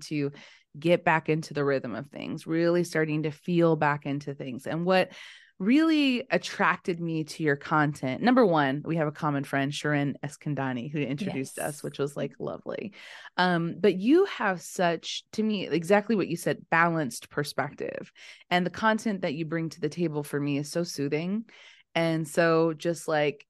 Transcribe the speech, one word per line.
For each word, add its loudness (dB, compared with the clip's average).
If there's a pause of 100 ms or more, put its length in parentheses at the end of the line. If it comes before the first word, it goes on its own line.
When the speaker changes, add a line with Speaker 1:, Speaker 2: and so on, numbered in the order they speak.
Speaker 1:
to -2 (460)
get 2
back 2
into -2
the 0
rhythm -2
of -10
things, -10
really 2
starting -2
to -4
feel 2
back 0
into -4
things. -10
And -4
what 4 (480)
really 4
attracted 0
me -2
to -8
your 4
content, 0
number 6
one, 4
we -2
have 0
a -4
common 0
friend, -2
Sharon 0
Eskandani, -6
who -6
introduced -4
Speaker 2:
Yes. -4
Speaker 1:
us, -10
which -8
was, -4
like, -6
lovely. -10 (440)
Um, 2
but 4
you 4
have -4
such, -2 (100)
to 0
me, -2
exactly 2
what 0
you -4
said, -4
balanced 2
perspective. -6 (380)
And 2
the -2
content 0
that -2
you -4
bring -4
to -14
the -2
table -2
for -4
me 0
is -6
so -2
soothing. -4 (500)
And 0
so 4
just, -4
like, 0